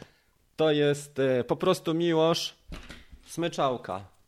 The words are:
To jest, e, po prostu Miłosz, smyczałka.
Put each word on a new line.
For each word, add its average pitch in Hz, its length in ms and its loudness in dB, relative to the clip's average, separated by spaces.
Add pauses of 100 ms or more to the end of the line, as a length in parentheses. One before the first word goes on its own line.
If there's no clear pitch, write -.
(560)
To 156 140 4
jest, 147 480 0
e, 131 260 2
po 156 120 0
prostu 180 380 0
Miłosz, 165 600 2 (720)
smyczałka. 135 800 -4 (240)